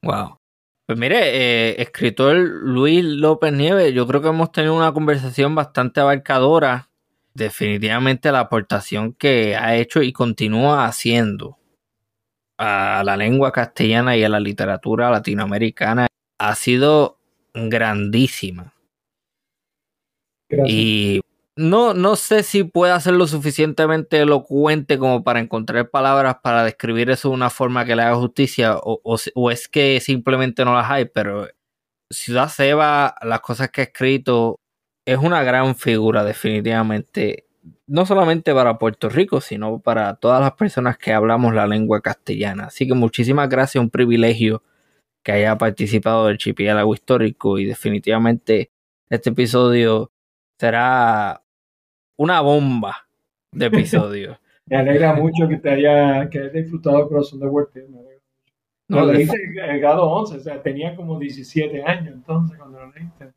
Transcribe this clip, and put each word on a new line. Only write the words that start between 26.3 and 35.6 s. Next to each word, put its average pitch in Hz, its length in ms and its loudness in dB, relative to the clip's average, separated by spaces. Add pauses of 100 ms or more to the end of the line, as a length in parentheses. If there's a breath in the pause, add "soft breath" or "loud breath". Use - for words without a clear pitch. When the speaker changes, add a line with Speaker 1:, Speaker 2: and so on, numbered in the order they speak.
Speaker 1:
para 117 220 2
describir 117 460 -2
eso 131 180 0
de 131 60 -2
una 127 160 -2
forma 123 340 -4
que 120 100 -2
le 117 80 2
haga 120 140 2
justicia, 120 600 0
o, 110 260 -6
o, 113 120 -2 (180)
o 123 160 0
es 117 180 -8
que 135 320 2
simplemente 131 640 -2
no 123 100 2
las 120 160 0
hay, 139 140 0
pero 101 420 -6 (640)
Ciudad 127 380 -2
Seba, 147 720 2
las 113 180 -2
cosas 120 300 -6
que - 120 -4
ha - 20 2
escrito, 127 720 0 (480)
es 127 140 0
una 160 240 2
gran 127 340 2